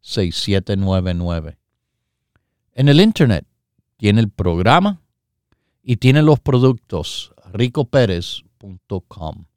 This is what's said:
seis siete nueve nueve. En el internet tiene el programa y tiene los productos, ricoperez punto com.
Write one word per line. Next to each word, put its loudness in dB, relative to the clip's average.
seis -4
siete -2
nueve -2
nueve. -6
En 2
el 6
internet 2
tiene 2
el 0
programa 0
y -2
tiene 4
los 4
productos, -2
ricoperez -2
punto -12
com. -14